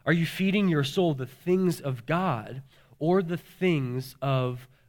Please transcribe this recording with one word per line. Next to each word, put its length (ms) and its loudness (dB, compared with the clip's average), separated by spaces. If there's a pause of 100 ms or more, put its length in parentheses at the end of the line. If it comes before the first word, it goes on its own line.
Are 60 4
you 120 2
feeding 440 2
your 160 2
soul 300 2
the 120 -8
things 540 0
of 260 -6
God 560 -4 (360)
or 240 2
the 140 -4
things 840 -2
of 440 -2 (220)